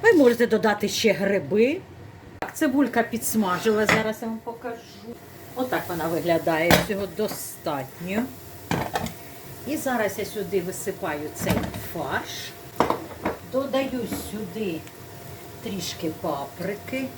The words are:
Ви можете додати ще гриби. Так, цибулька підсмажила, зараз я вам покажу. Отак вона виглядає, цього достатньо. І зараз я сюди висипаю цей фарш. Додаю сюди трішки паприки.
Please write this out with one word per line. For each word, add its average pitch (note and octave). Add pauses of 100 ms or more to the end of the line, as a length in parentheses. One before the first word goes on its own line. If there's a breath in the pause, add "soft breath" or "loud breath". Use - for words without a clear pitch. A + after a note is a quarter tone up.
Ви A#4
можете A#3+
додати G#3
ще G3+
гриби. G3+ (580)
Так, -
цибулька C4
підсмажила, G#3+
зараз G#3+
я A3+
вам A3
покажу. A#3 (760)
Отак A#3+
вона E3
виглядає, E3 (160)
цього G3+ (100)
достатньо. F3+ (1400)
І C#4+
зараз A3+
я G3+
сюди F#3+
висипаю E3+
цей - (400)
фарш. D#3+ (1000)
Додаю C4 (300)
сюди G3 (840)
трішки F3+ (100)
паприки. F#3 (140)